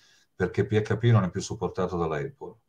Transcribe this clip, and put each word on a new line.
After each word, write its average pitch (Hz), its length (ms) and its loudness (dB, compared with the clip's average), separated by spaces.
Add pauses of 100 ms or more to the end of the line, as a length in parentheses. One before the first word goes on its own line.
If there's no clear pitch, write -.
(340)
perché 92 320 0
P - 60 -8
H 107 240 2
P 110 80 0
non 113 200 6
è 87 60 -2
più 92 100 -6
supportato 90 560 -4
dalla 80 200 -2
Apple. 73 380 -10 (140)